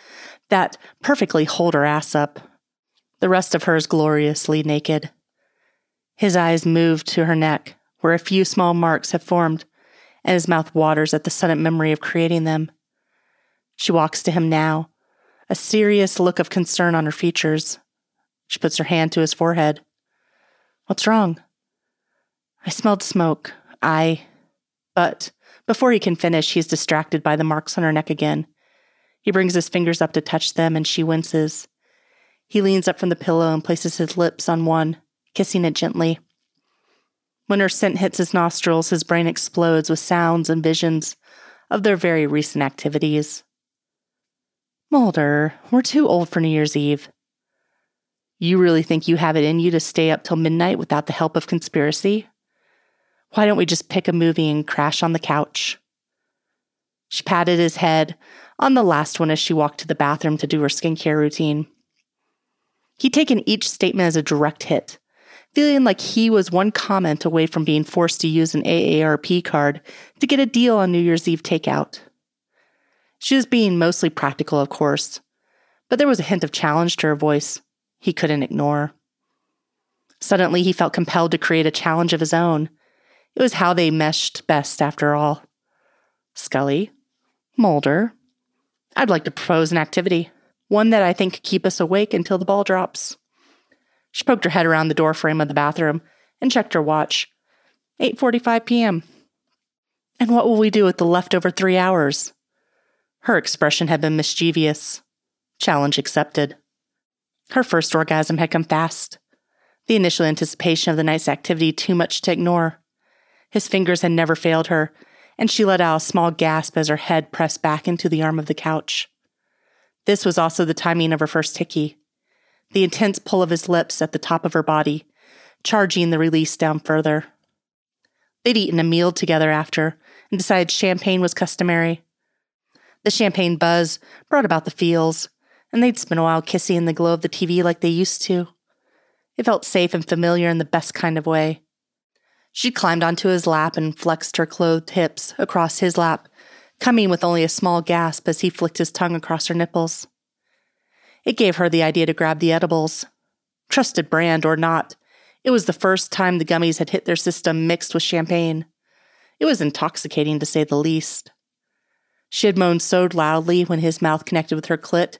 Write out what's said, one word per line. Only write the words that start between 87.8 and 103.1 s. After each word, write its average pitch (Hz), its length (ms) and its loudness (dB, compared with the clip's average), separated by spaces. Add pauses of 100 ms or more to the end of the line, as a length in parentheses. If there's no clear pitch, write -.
I'd 247 140 0
like 165 140 0
to 160 60 -6
propose 160 400 0
an 170 60 0
activity, 170 540 0 (380)
one 214 200 4
that 220 140 4
I 180 100 4
think 185 220 -2
could - 80 -18
keep - 240 -2
us 185 120 -2
awake 190 360 0
until 185 240 -2
the 180 80 -4
ball 202 180 2
drops." - 540 -4 (960)
She - 120 -8
poked 240 200 0
her 165 60 0
head 170 140 2
around 160 240 2
the 156 60 0
doorframe 156 480 0
of 143 60 -2
the 147 40 -8
bathroom 151 480 0 (400)
and 262 100 2
checked 240 220 -2
her 170 80 2
watch. 151 500 -2 (680)
Eight 247 200 -2
forty-five 233 460 0
P 240 160 0
M. 190 220 0 (1160)
"And 233 120 0
what 240 160 4
will 233 100 4
we 214 140 4
do 208 160 4
with 180 100 2
the 180 80 0
leftover 180 460 2
three 185 260 0
hours?" 180 560 0 (920)